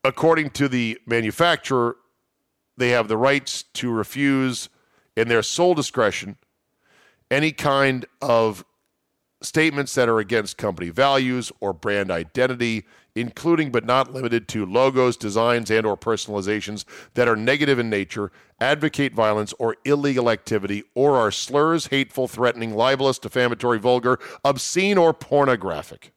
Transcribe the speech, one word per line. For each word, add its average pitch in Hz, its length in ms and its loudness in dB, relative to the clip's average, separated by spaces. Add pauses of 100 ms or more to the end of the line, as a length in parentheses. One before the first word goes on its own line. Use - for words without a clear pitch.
According 160 460 2
to 143 180 -2
the 120 380 -2
manufacturer, 120 880 0 (800)
they 123 140 0
have 117 180 2
the 110 80 0
rights 135 460 0 (120)
to 123 160 -4
refuse, 131 800 -2 (480)
in 113 120 2
their 117 140 4
sole 175 320 2
discretion, 104 640 -2 (920)
any 151 220 0
kind 135 520 0 (160)
of 113 440 2 (800)
statements 147 520 -2
that 123 140 2
are 113 100 4
against 104 380 -2
company 87 340 -4
values 127 720 0
or 98 120 -2
brand 101 380 -4
identity, 117 760 -2 (300)
including 156 560 -2
but 117 140 -2
not 127 280 2
limited 120 360 -4
to 104 180 -4
logos, 127 500 2
designs, 113 540 -2
and 110 160 2
or 101 100 0
personalizations 104 880 -6 (300)
that 123 140 2
are 110 80 2
negative 135 420 0
in 117 100 -2
nature, 101 440 -6 (280)
advocate 139 540 -2
violence 107 460 0
or 113 240 -2
illegal 135 460 2
activity, 104 520 -4 (120)
or 139 220 2
are 110 140 2
slurs, 151 580 -2
hateful, 135 380 -2
threatening, 117 480 -2
libelous, 131 460 2
defamatory, 120 580 0
vulgar, 123 400 2 (260)
obscene, 185 540 0
or 165 140 4
pornographic. 113 1040 -2